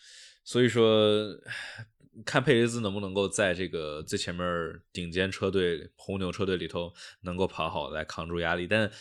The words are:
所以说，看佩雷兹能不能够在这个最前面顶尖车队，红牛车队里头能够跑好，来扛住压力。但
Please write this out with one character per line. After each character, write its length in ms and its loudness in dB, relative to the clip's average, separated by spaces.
所 180 2
以 80 8
说， 640 4
看 200 2
佩 180 6
雷 60 4
兹 140 -4
能 120 -2
不 60 -4
能 160 -6
够 120 2
在 260 2
这 140 -4
个 360 -6
最 120 -6
前 200 -4
面 100 -4
顶 200 -8
尖 200 0
车 180 -2
队， 460 0
红 240 -8
牛 120 -4
车 140 -2
队 120 0
里 100 -4
头 260 -6
能 140 -8
够 120 2
跑 200 -4
好， 220 -4
来 160 -6
扛 240 -8
住 100 -2
压 140 0
力。 140 -2
但 340 2